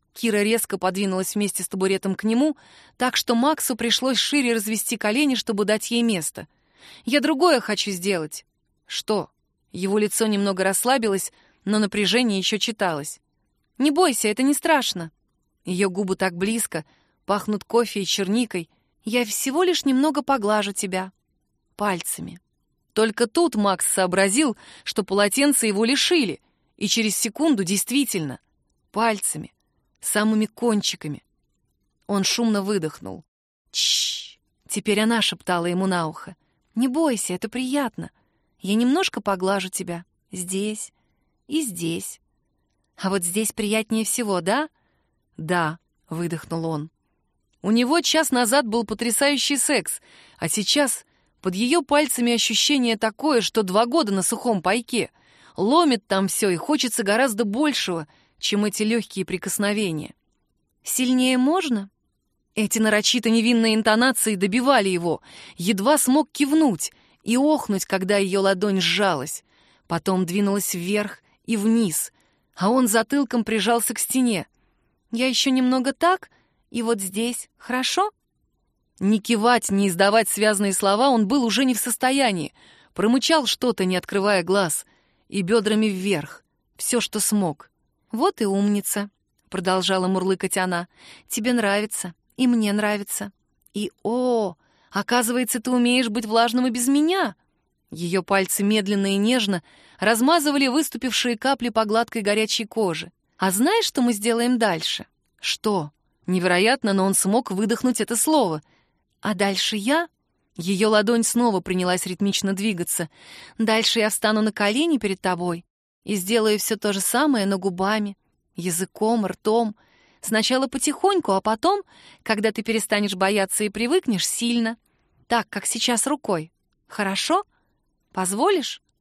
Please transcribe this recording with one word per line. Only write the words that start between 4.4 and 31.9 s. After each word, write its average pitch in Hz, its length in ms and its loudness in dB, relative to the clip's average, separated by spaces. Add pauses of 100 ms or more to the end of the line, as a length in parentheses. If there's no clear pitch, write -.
развести 214 420 -4
колени, 262 380 0
чтобы 208 280 -2
дать 214 280 -2
ей 233 100 0
место. 208 460 -2 (580)
"Я 269 160 2
другое 302 380 4
хочу 208 320 -4
сделать". 175 540 -4 (420)
"Что?" - 420 -4 (420)
Его 190 280 -2
лицо 214 260 0
немного 202 380 0
расслабилось, 202 680 0 (340)
но 208 120 0
напряжение 208 600 0
ещё 202 180 -2
читалось. 175 640 -4 (580)
"Не 285 140 2
бойся, 285 360 2
это 214 140 0
не 277 140 4
страшно". 247 560 0 (540)
Её 185 240 0
губы 185 260 -2
так 185 200 -2
близко, 196 480 -4 (420)
пахнут 202 380 -2
кофе 220 380 0
и 180 40 -4
черникой. 196 640 -2 (360)
"Я 240 180 -2
всего 262 400 -2
лишь 349 220 0
немного 277 380 2
поглажу 208 500 0
тебя. 190 380 -6 (640)
Пальцами". 180 640 -6 (540)
Только 220 340 2
тут 330 260 2
Макс 202 320 0
сообразил, 196 720 2 (260)
что - 200 -4
полотенца 208 640 2
его 208 180 2
лишили, 262 560 0 (360)
и 208 100 -2
через 214 280 0
секунду 247 480 0
действительно 185 760 -2 (500)
пальцами, 214 640 -4 (480)
самыми 214 460 0
кончиками. 196 760 -2 (840)